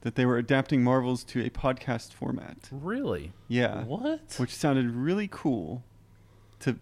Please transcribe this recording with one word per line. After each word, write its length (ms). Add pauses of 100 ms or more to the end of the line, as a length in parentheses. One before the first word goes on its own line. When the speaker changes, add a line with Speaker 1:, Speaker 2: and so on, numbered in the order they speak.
Speaker 1:
that 120
they 120
were 120
adapting 460
Marvels 400
to 200
a 60
podcast 600
format. 580
Speaker 2:
Really? 600 (160)
Speaker 1:
Yeah. 360
Speaker 3:
What? 540
Speaker 1:
Which 160
sounded 360
really 400
cool 520 (800)
to, 220